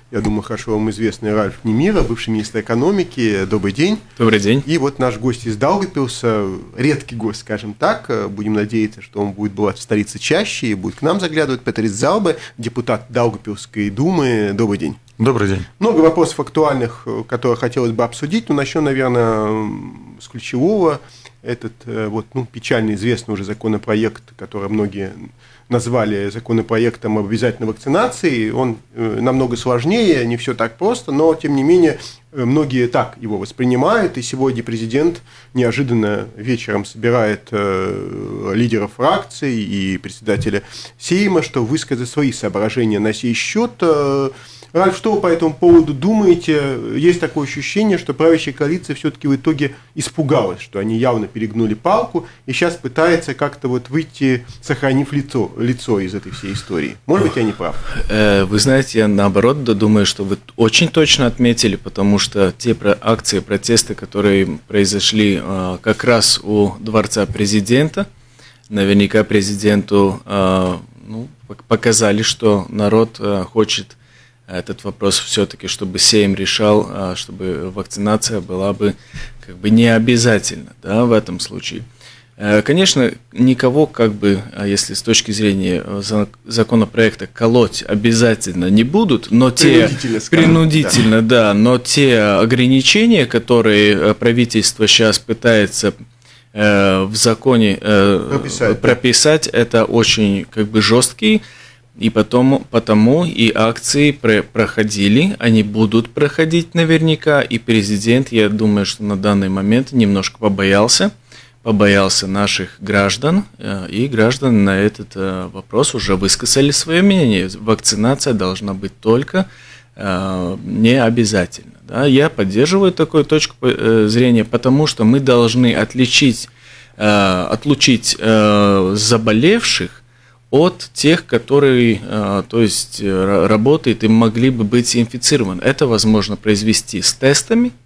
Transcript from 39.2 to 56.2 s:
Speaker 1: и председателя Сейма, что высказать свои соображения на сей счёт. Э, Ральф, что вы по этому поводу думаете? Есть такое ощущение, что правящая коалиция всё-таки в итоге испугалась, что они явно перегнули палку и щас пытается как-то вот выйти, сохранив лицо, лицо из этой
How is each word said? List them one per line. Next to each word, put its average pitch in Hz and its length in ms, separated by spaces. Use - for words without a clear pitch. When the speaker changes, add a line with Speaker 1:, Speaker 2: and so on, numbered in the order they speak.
Speaker 1:
и 95 420
председателя 101 640
Сейма, 185 460
что 127 220
высказать 123 440
свои 139 220
соображения 107 720
на 107 120
сей 117 220
счёт. 233 460
Э, 139 500
Ральф, 185 240
что 220 160
вы 196 80
по 185 60
этому 165 260
поводу 165 400
думаете? 160 840
Есть 170 240
такое 151 260
ощущение, 196 520
что - 160
правящая 156 400
коалиция 151 420
всё-таки - 320
в 139 80
итоге 143 380
испугалась, 135 680
что - 160
они 110 180
явно 117 300
перегнули 104 480
палку 180 520
и 135 60
щас 170 240
пытается 160 580
как-то 139 340
вот 123 220
выйти, 135 560
сохранив 139 500
лицо, 135 460
лицо 120 420
из 92 140
этой 92 180